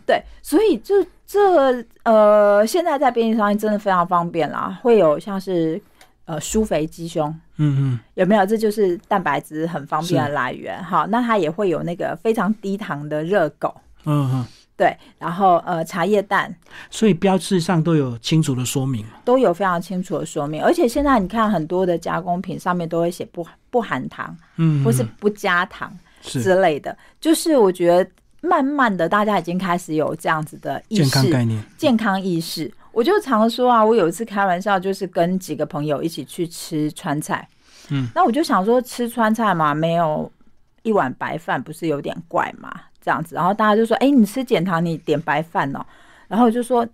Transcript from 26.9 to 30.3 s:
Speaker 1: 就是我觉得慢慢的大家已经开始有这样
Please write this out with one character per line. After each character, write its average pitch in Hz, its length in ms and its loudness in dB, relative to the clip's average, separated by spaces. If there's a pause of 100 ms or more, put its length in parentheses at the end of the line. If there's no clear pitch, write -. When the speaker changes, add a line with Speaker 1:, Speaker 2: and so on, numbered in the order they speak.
Speaker 1:
就 320 160 2
是 311 220 2
我 202 120 6
觉 180 180 0
得 180 220 4 (300)
慢 330 240 2
慢 269 320 0
的 165 140 0
大 208 160 2
家 208 120 0
已 170 40 0
经 170 160 -4
开 185 200 -2
始 165 180 -6
有 151 200 -2
这 - 140 -6
样 156 160 0